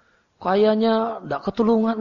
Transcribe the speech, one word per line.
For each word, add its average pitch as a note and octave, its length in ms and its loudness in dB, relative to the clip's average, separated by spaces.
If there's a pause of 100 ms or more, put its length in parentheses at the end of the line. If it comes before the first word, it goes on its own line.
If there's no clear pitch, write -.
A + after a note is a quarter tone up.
(440)
kayanya A3 800 0
tidak C#3+ 240 -6
ketulungan, A3+ 540 0